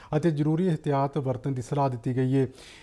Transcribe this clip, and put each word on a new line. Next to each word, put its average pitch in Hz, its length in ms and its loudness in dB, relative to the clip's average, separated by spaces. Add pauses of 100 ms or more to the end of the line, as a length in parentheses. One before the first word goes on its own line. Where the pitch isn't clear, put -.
(160)
ਅਤੇ 165 140 2
ਜ਼ਰੂਰੀ 156 360 0
ਇਹਤਿਆਤ 143 520 0
ਵਰਤਣ 131 340 -2
ਦੀ 127 100 -4
ਸਲਾਹ 139 280 0
ਦਿੱਤੀ 123 260 -4
ਗਈ 131 200 2
ਹੈ। 135 100 4 (360)